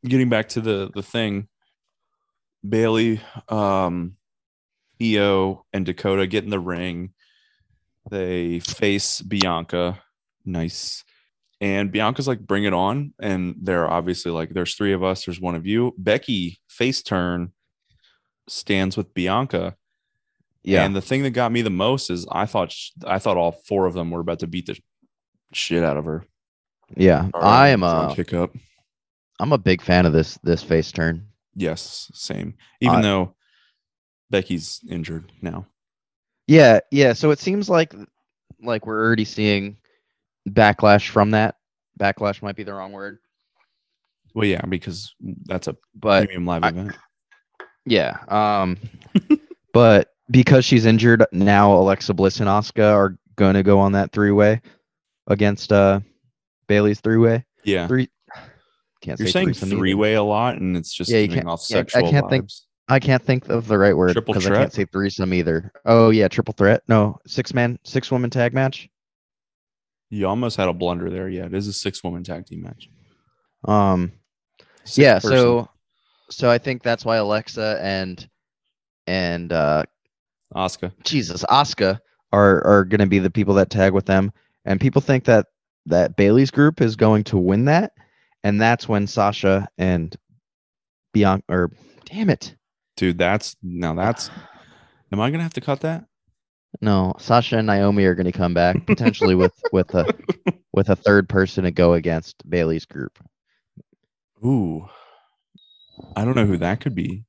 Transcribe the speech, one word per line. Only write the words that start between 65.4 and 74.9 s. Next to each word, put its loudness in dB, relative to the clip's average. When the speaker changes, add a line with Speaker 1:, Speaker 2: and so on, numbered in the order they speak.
Speaker 2:
Oh, 6
yeah, 4
triple -4
threat. 2
No, 2
six-man, -4
six-woman -4
tag -2
match. -4
Speaker 1:
You -4
almost -2
had 0
a 0
blunder -4
there. -8
Yeah, -10
it -12
is -4
a -8
six-woman -8
tag -14
team -16
match. -18
Speaker 2:
Um, 2
Speaker 1:
Six -6